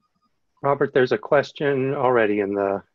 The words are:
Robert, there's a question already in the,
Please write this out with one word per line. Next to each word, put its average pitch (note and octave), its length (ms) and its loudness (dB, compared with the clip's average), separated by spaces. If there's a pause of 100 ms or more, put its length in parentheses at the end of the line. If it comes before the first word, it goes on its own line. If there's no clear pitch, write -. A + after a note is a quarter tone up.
(600)
Robert, C#3 320 -2
there's B2+ 200 2
a A2 40 2
question C#3 760 -2
already A#2 480 2
in G2 120 -2
the, G2 300 -2 (120)